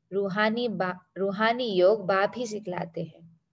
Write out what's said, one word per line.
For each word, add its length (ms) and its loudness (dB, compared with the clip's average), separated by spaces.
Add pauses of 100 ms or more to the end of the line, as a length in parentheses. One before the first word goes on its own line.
(140)
रूहानी 540 0
बा-, 500 -6
रूहानी 580 0
योग 300 6
बाप 320 2
ही 100 -6
सिखलाते 560 -8
हैं, 360 -20 (140)